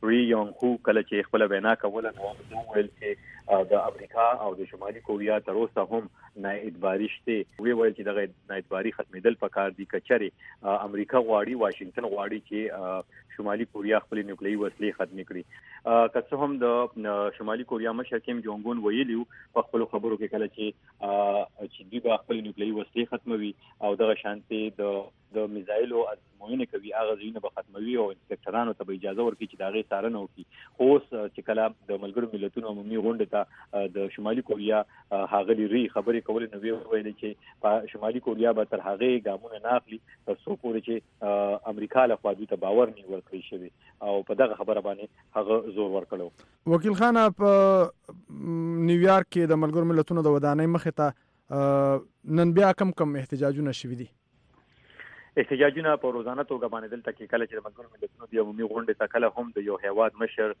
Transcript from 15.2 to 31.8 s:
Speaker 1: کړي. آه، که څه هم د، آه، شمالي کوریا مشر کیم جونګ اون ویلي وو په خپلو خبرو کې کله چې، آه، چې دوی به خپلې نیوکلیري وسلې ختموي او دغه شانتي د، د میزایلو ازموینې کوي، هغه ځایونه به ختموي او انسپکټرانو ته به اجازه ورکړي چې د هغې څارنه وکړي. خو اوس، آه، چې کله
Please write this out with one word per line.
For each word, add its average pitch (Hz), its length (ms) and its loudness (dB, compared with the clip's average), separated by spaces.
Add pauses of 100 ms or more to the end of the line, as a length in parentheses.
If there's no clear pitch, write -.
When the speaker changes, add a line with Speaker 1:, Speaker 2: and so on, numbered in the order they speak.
Speaker 1:
کړي. 90 200 -12 (420)
آه، 117 220 6
که 117 140 -2
څه - 120 -8
هم 143 240 -2
د، 123 60 -2 (440)
آه، 101 300 -2
شمالي 110 260 -6
کوریا 117 280 -4
مشر 120 280 -4
کیم 120 200 -6
جونګ 107 260 -8
اون 120 180 -4
ویلي 117 320 0
وو 117 100 -2 (280)
په 117 80 4
خپلو 113 240 0
خبرو 110 320 -2
کې 104 180 -4
کله 107 120 0
چې، 107 260 -6 (280)
آه، 101 460 2 (180)
چې - 160 -16 (100)
دوی 120 80 -4
به 117 180 2
خپلې 113 240 -4
نیوکلیري 104 300 -6
وسلې 107 400 -2
ختموي 110 440 -4 (260)
او 101 140 0
دغه 107 180 4
شانتي 107 680 -4
د، 101 260 -2 (300)
د - 20 0
میزایلو 107 720 -2
ازموینې 113 600 -6
کوي، 104 220 -8
هغه 110 220 0
ځایونه 107 240 -10
به 101 160 -6
ختموي 104 400 -6
او 107 160 0
انسپکټرانو 107 640 -4
ته 104 100 -8
به 95 100 -8
اجازه 95 280 -4
ورکړي 113 300 -2
چې - 80 -20
د - 20 -4
هغې 101 300 -2
څارنه 110 280 -2
وکړي. 95 240 -14 (340)
خو 131 60 2
اوس، 143 300 6
آه، 107 140 -6
چې 95 200 -12
کله 110 260 2 (160)